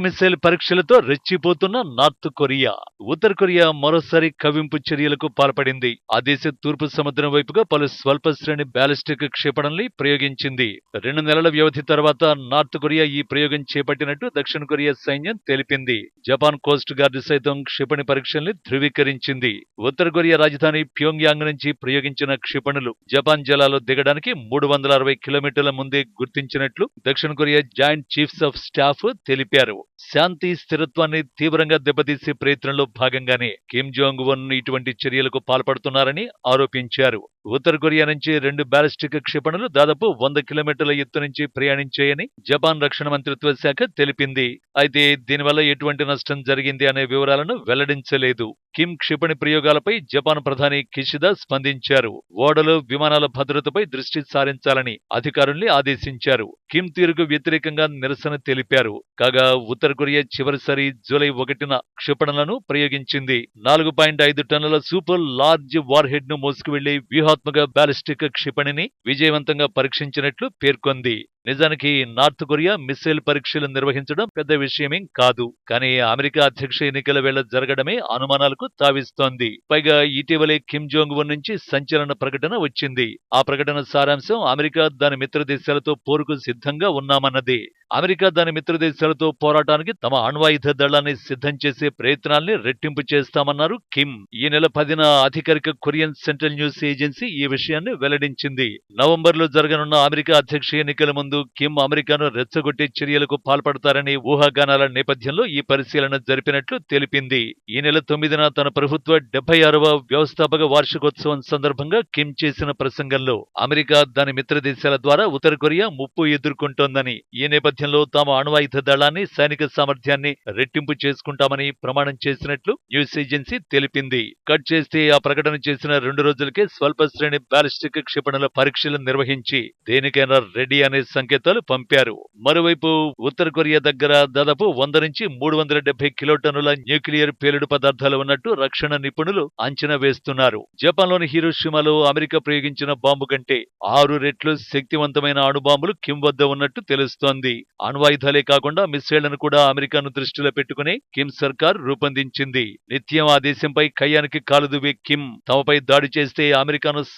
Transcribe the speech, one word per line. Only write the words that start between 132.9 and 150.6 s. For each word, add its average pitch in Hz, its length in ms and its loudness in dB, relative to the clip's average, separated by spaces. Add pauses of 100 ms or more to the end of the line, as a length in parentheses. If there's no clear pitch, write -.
ఉత్తర 165 280 -2
కొరియా 151 320 2
దగ్గర 143 240 0 (240)
దాదాపు 147 280 0 (140)
వంద 143 260 0
నుంచి 160 220 -6 (140)
మూడు 151 200 0
వందల 147 180 0 (100)
డెబ్బై 139 220 0 (100)
కిలోటన్నుల 147 520 0 (140)
న్యూక్లియర్ 147 460 0 (100)
పేలుడు 143 300 0
పదార్థాలు 139 500 0
ఉన్నట్టు 139 280 -2 (120)
రక్షణ 147 420 -2
నిపుణులు 160 400 -2 (220)
అంచనా 147 380 -2
వేస్తున్నారు. 131 560 0 (220)
జపాన్లోని 180 520 2
హిరోషిమాలో 156 600 2 (160)
అమెరికా 151 360 0
ప్రయోగించిన 143 460 -2 (120)
బాంబు 139 280 2
కంటే 131 260 -2 (400)
ఆరు 143 180 4 (100)
రెట్లు 151 280 -2 (180)
శక్తివంతమైన 143 640 -2 (120)
అణుబాంబులు 143 440 0 (100)
కిమ్ 147 240 -6
వద్ద 139 140 0 (120)
ఉన్నట్టు 139 260 -4 (120)
తెలుస్తోంది. 135 640 -2 (340)
అణ్వాయుధాలే 143 600 2
కాకుండా 143 320 2 (100)
మిస్సైళ్లను 147 520 -2
కూడా 147 160 4 (120)
అమెరికాను 139 460 -4
దృష్టిలో 139 400 -2
పెట్టుకుని 143 360 -4 (200)